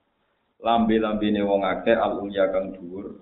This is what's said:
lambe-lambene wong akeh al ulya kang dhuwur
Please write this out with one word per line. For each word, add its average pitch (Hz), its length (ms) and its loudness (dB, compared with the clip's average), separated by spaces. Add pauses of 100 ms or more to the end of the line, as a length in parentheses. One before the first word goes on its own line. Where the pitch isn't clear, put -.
(640)
lambe-lambene 107 800 2
wong 98 160 2
akeh 95 320 0
al 104 320 0
ulya 98 240 0
kang 95 240 -2
dhuwur 92 500 -14